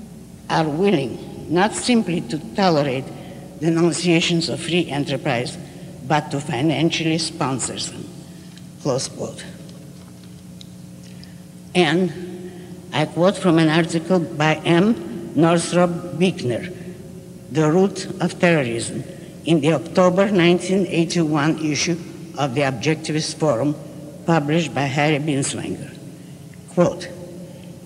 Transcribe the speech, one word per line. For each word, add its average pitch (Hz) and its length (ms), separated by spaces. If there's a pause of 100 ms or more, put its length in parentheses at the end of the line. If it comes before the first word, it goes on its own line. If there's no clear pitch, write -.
(500)
are 160 180
willing 156 500 (300)
not 185 260
simply 214 480
to 156 160 (180)
tolerate 143 480 (560)
denunciations 165 880
of - 120
free 170 280
enterprise, 135 680 (500)
but 151 220
to 143 100
financially 160 800
sponsor 131 600
them." - 260 (800)
Close 127 260
quote. - 360 (2250)
And 175 380 (800)
I 147 140
quote 190 300
from 165 220
an 160 100
article 165 500
by 151 460
M. 180 680
Northrop 170 840
Buechner, 123 500 (840)
The 151 200
Root 190 360 (140)
of 165 180
Terrorism, 135 680 (400)
in 160 160
the 151 140
October 185 560
nineteen 185 580
eighty-one 160 680
issue 156 400 (400)
of 131 160
the 143 80
Objectivist 147 760
Forum, 147 380 (520)
published 151 480
by 143 80
Harry 147 360
Binswanger. 135 720 (840)
Quote, - 340 (760)